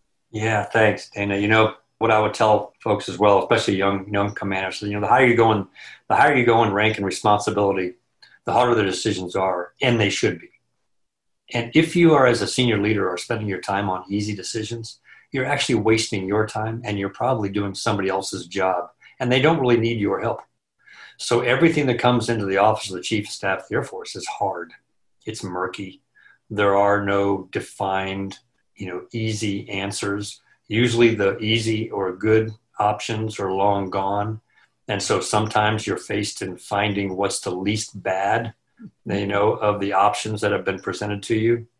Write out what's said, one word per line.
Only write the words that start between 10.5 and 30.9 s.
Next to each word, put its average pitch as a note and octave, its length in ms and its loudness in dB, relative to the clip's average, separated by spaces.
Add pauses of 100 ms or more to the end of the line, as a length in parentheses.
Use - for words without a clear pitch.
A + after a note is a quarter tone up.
And A#2 220 -4
if D#3+ 200 4
you E3+ 180 6
are, C3+ 140 6
as A#2 140 2
a F#2+ 60 -2
senior A#2 340 0
leader, G2+ 280 0
are F#2 80 -6
spending G#2+ 300 -6
your F#2 140 -6
time G2+ 280 -4
on F2+ 200 -6
easy G#2 260 -4
decisions, A2+ 640 -10 (320)
you're C3 140 -4
actually C#3 300 0
wasting G#2+ 520 0
your G#2+ 180 0
time, A2+ 380 -6
and G#2 160 -4
you're G2 80 -4
probably A2+ 420 -2
doing G2+ 240 -4
somebody G2 360 -2
else's F#2+ 380 -6
job, F#2 420 -2 (300)
and B2 120 0
they C3 100 4
don't D#3 180 4
really A#2+ 200 4
need A#2 200 0
your F#2+ 200 0
help. A2 220 -4 (800)
So A#2 220 2
everything C#3 440 4
that B2 140 0
comes B2 300 2
into G#2+ 160 -2
the F#2+ 120 0
office G2 320 2
of F#2 60 -8
the F2+ 60 -8
Chief G#2 260 -2
of - 40 -14
Staff F#2+ 280 -4
of - 100 -18
the G#2 60 -4
Air B2+ 80 -2
Force F#2+ 320 -12
is F#2 120 -10
hard. F2+ 460 -6 (520)
It's G#2+ 180 -10
murky. F#2 580 -8 (480)
There G2+ 280 2
are G2+ 260 4
no G2 480 0
defined, F#2+ 880 -6 (360)
you G2 120 -10
know, F2+ 140 -8 (100)
easy G#2+ 580 -4
answers. G2+ 720 -6 (260)
Usually A#2 480 4